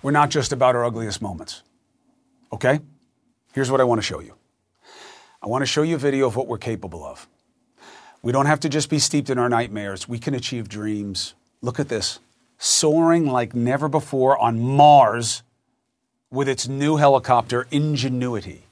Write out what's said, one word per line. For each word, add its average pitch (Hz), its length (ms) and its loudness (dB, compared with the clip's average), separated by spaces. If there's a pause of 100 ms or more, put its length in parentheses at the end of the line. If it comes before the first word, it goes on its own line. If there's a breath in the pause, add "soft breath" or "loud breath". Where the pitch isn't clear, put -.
We're 139 100 -2
not 147 180 4
just 143 220 -2
about 127 220 4
our 120 100 0
ugliest 113 360 -4
moments, 95 420 -10 (880)
okay? 131 280 0 (720)
Here's 135 180 -2
what 131 100 2
I 127 40 6
wanna 117 180 0
show 76 180 -8
you. - 140 -20 (1080 loud breath)
I - 40 -10
wanna 127 200 -2
show 151 160 0
you 165 140 0
a - 20 -6
video 135 280 0
of 113 100 -2
what 127 100 -4
we're 113 120 -8
capable 92 460 -10
of. - 240 -18 (960 loud breath)
We 117 100 -2
don't 139 140 2
have 151 140 4
to 160 80 -2
just 143 200 -2
be 156 100 0
steeped - 320 -2
in 127 80 0
our 123 100 0
nightmares. 104 600 -4
We 120 100 -6
can 139 160 -4
achieve 120 340 -8
dreams. 104 680 -6 (260)
Look - 180 -6
at 147 100 -4
this. - 300 -6 (400)
Soaring 165 680 2
like 123 280 -2
never 127 340 0
before 135 500 2
on 117 200 2
Mars 127 840 4 (880)
with 135 180 -2
its 127 200 -2
new 143 280 0
helicopter, 123 760 2
Ingenuity. 127 1000 -4